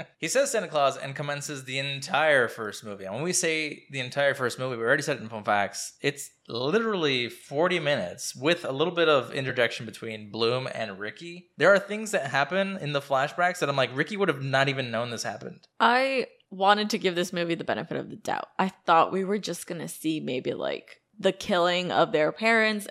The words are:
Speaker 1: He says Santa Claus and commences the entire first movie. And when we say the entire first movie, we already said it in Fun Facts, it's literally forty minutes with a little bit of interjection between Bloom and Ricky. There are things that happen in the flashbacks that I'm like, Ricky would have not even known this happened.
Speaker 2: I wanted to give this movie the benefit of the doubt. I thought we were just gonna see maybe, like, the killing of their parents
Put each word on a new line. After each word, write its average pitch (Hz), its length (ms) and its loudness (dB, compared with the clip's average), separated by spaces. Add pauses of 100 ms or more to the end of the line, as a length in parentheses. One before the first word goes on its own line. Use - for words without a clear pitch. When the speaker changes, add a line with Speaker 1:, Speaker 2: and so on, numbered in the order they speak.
(180)
Speaker 1:
He 165 100 -6
says 277 240 2
Santa 196 160 0
Claus 139 300 2
and 135 180 -8
commences 143 500 -6
the 131 120 -6
entire 139 720 2
first 107 360 -8
movie. 101 220 -10
And 95 80 -6
when 123 100 -4
we 180 80 -2
say 156 600 -2
the 135 80 -6
entire 135 340 0
first 127 240 -2
movie, 131 180 -4
we 113 60 -4
already 139 220 4
said 139 140 -2
it 104 40 -10
in 107 80 -10
Fun 107 140 -10
Facts, 101 580 0
it's 143 300 -4 (160)
literally 147 840 0
forty 170 500 0
minutes 131 560 -2
with 160 300 0
a 131 60 -4
little 160 220 0
bit 165 140 2
of 135 280 4
interjection 127 500 0
between 107 460 -12
Bloom 117 420 2
and 104 260 -6
Ricky. 170 580 -12
There 160 180 8
are - 40 6
things 208 300 -8
that 160 220 0
happen 185 460 0
in 147 160 -4
the 139 80 0
flashbacks 147 580 0
that 143 100 0
I'm 139 60 0
like, 127 200 2
Ricky 160 220 -2
would 190 120 2
have 139 120 0
not 135 260 2
even 131 220 -2
known 120 220 -2
this 110 100 -8
happened. 117 460 -10 (120)
Speaker 2:
I 262 460 4 (240)
wanted 202 400 4
to 214 80 -2
give 175 160 0
this 175 180 -2
movie 170 220 0
the 165 100 -4
benefit 147 340 -4
of 131 120 -8
the - 60 -14
doubt. - 320 -4 (100)
I 190 120 0
thought 165 420 4
we 190 140 -2
were 202 120 -2
just 180 300 -8
gonna 165 200 -8
see 156 320 -4
maybe, 131 360 -4
like, - 460 -6 (180)
the 190 120 2
killing 180 600 0
of 156 200 4
their 156 200 2
parents 220 600 2